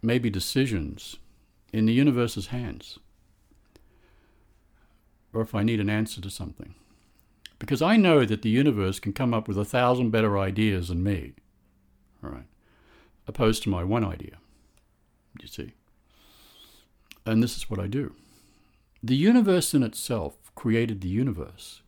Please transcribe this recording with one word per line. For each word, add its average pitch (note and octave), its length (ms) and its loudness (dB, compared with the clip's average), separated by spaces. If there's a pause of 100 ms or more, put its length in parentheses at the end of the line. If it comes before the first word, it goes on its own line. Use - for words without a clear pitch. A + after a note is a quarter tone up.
maybe A#2 280 0
decisions G2 840 -4 (560)
in A2 140 2
the A2+ 60 4
universe's B2 560 2
hands, - 500 -10 (2250)
or A2+ 100 -2
if A2 120 -6
I G2+ 80 0
need A2 180 0
an G2+ 100 -2
answer G#2+ 300 -4
to F#2+ 100 -10
something. - 440 -14 (840)
Because B2+ 240 -2
I G3 140 6
know E3 280 8
that G#2+ 180 -2
the A2+ 80 2
universe A2 480 2
can G2 140 -6
come A#2+ 220 -2
up A2 140 -4
with G2+ 100 -2
a G#2 60 0
thousand B2 460 0
better G#2+ 280 2
ideas F#2+ 500 0
than F2+ 140 -2
me, F2+ 320 -4 (880)
all - 80 -12
right, B1+ 160 -14 (800)
opposed A2 380 2
to G#2+ 60 -2
my F2+ 120 -2
one G#2+ 220 0
idea, - 340 -10 (1040)
you - 80 -20
see. - 240 -14 (1500)
And A2+ 180 2
this A#2+ 140 -2
is - 120 -8
what G2 120 -6
I F#2+ 80 -4
do. C3 260 -6 (880)
The B2 140 0
universe G3 580 4
in C#3 80 6
itself A2 540 -4 (180)
created A2+ 460 0
the F2+ 80 -6
universe. G#2 800 -4